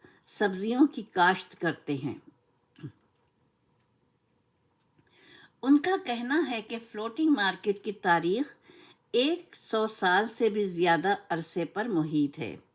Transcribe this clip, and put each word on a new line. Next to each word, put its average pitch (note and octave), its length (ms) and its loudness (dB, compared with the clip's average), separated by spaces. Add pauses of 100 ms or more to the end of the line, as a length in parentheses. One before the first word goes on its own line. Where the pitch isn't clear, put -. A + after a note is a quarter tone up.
(260)
سبزیوں G#3+ 600 2
کی B3+ 160 -4
کاشت F#3 580 0
کرتے D3+ 340 -4
ہیں۔ C3 200 -6 (3500)
ان C#4+ 160 6
کا D#4+ 120 0 (160)
کہنا B3 440 -2
ہے A3+ 120 -4
کہ A#3 160 -10 (140)
فلوٹنگ A3+ 380 -2
مارکیٹ F#3+ 540 0
کی G#3+ 80 -6
تاریخ F3+ 640 0 (580)
ایک D4+ 460 0
سو A3 280 -2
سال G#3 420 0
سے A3+ 200 0
بھی G#3 180 0
زیادہ F3 480 2 (140)
عرصے E3 360 -4
پر G#3 200 -6
محیط D#3 540 0
ہے۔ G#2+ 180 -8 (180)